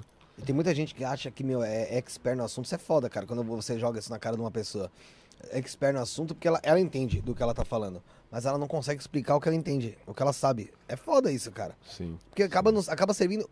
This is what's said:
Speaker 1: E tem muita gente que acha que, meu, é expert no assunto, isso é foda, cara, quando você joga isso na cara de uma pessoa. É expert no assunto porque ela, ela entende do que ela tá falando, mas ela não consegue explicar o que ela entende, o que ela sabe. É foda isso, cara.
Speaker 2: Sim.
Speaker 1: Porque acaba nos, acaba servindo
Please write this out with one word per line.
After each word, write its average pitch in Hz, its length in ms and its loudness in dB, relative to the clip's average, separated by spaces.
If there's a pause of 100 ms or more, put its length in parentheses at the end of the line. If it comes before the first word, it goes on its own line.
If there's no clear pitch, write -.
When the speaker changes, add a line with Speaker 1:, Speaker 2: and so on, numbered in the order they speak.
(360)
Speaker 1:
E 107 60 -16
tem 135 100 -2
muita 160 220 2
gente 151 220 -2
que 131 80 -6
acha 131 260 -4
que, 131 140 -6
meu, 127 180 0
é 113 340 0
expert 123 400 -2
no 123 60 -2
assunto, 117 220 -6
isso - 100 -6
é 170 40 -2
foda, 143 300 2
cara, 101 160 -6
quando 117 200 -4
você 113 340 -4
joga 117 220 0
isso 107 100 -8
na 113 80 -8
cara 117 160 -4
de 113 80 -2
uma 113 80 -4
pessoa. 101 400 -6 (600)
É - 80 -4
expert 139 360 0
no 135 60 0
assunto 143 340 -4
porque - 140 0
ela, 165 140 6
ela 160 180 6
entende 131 400 0
do 120 140 -4
que - 80 -6
ela 117 120 4
tá 113 100 -2
falando, 98 380 -4 (280)
mas 117 160 -6
ela 139 120 2
não 143 80 -2
consegue 143 340 -2
explicar 143 360 2
o 147 40 2
que - 80 -2
ela 160 80 4
entende, 139 400 -2 (100)
o 101 80 -10
que - 80 -4
ela 139 100 4
sabe. 127 400 0 (160)
É - 80 -6
foda 262 340 4
isso, 120 220 -2
cara. 92 240 -8 (120)
Speaker 2:
Sim. 85 300 -8 (120)
Speaker 1:
Porque 196 120 2
acaba 190 300 6
nos, 202 160 2
acaba 190 260 2
servindo 202 380 2